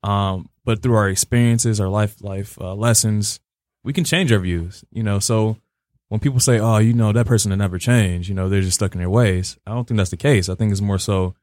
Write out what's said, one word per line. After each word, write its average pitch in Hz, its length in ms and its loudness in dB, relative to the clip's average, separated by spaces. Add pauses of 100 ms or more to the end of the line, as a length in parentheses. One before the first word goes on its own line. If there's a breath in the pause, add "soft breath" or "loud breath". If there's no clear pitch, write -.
Um, 98 460 -2 (160)
but 113 180 -2
through 120 140 2
our 104 120 2
experiences, 117 720 0
our 95 80 0
life, 104 340 -2
life, 101 380 -10
uh, 95 140 -8
lessons, 107 640 0 (460)
we 110 80 -4
can 175 120 -2
change 160 280 2
our 104 60 4
views, 87 520 -4
you 113 120 -6
know. 101 180 0
So 110 360 0 (520)
when 107 120 -4
people 131 200 0
say, 120 180 2
"Oh, 110 200 4
you 113 140 4
know, 113 200 2
that 113 140 2
person 107 240 2
will 95 80 0
never 92 200 -2
change, 92 500 0
you 101 60 -4
know, 95 140 -2
they're 98 140 2
just 92 140 -2
stuck 98 180 -2
in 90 60 -6
their 90 100 -2
ways," 95 560 0
I 104 60 -12
don't 120 140 -6
think 113 120 -2
that's 92 120 0
the 90 60 -8
case. 107 320 2
I 92 60 -4
think 107 180 0
it's 95 80 -2
more 101 180 -2
so 92 440 -2